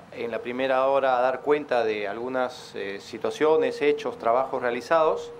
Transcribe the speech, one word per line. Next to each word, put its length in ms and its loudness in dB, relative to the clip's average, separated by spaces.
en 220 -8
la 80 -2
primera 480 0
hora 280 2
a 40 4
dar 220 0
cuenta 420 2
de 240 -2
algunas, 680 -4
eh, 260 -6
situaciones, 840 0
hechos, 360 0
trabajos 420 0
realizados. 800 0